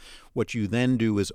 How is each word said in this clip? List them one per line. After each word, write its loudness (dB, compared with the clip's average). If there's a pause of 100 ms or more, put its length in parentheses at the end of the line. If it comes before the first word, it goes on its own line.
(320)
what -4
you 0
then 2
do 2
is 0